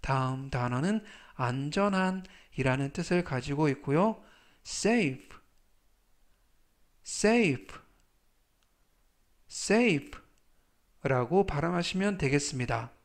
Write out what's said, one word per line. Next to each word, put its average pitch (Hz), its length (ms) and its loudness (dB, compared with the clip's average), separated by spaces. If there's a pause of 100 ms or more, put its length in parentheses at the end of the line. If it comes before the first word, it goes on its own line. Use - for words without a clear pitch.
다음 131 500 -4
단어는 135 540 -2 (300)
안전한 185 880 0 (320)
이라는 135 360 0
뜻을 175 320 0
가지고 143 440 0
있고요. 156 540 2 (420)
safe, 185 640 0 (1800)
safe, 208 720 0 (1700)
safe 214 680 0 (840)
라고 139 440 2
발음하시면 180 720 -2
되겠습니다. 127 760 -2 (120)